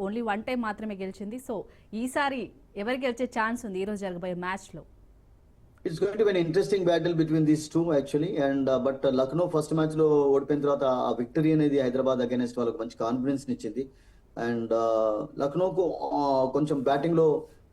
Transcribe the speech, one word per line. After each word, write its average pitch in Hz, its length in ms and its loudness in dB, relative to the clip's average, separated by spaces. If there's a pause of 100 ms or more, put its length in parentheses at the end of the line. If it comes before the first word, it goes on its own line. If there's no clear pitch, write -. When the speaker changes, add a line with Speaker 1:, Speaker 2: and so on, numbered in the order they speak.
Speaker 1:
only 208 220 -4
వన్ 214 180 -2
టైమ్ 247 200 -4
మాత్రమే 214 320 -6
గెలిచింది. 196 420 -10 (140)
So, 202 100 -6 (340)
ఈసారి 254 560 -4 (260)
ఎవరు 214 180 -4
గెలిచే 254 320 -2
ఛాన్స్ 233 400 -4
ఉంది 185 140 -6
ఈ 196 40 -4
రోజు 202 160 -6
జరగబోయే 180 340 -6
మ్యాచ్ 180 420 -8
లో? 151 60 -14 (1040)
Speaker 2:
It's 160 180 -6
going 202 140 0
to 226 60 6
be 208 80 4
an 180 140 2
interesting 185 440 2
battle 170 300 2
between 156 300 2
these 151 140 2 (100)
two 165 100 2 (140)
actually. 151 340 0 (140)
And, 139 220 2
uh, 131 180 4
but, 131 200 -2
uh, 135 140 2
లక్నో 151 340 0
ఫస్ట్ 151 200 0
మ్యాచ్ 156 220 0
లో 151 340 6
ఓడిపోయిన 139 320 2
తర్వాత 139 220 2
ఆ 123 340 2
విక్టరీ 156 340 2
అనేది 147 280 4
హైదరాబాద్ 127 380 2
against 123 400 -2
వాళ్ళకు 117 200 -2
మంచి 113 220 -8
కాన్ఫిడెన్స్ 131 480 -2
నిచ్చింది. 117 360 -6 (640)
And, 117 240 -2
uh, 110 680 0
లక్నోకు, 175 420 0 (360)
uh, 131 320 2
కొంచెం 147 300 0
బ్యాటింగ్ 143 340 2
లో 156 300 4 (260)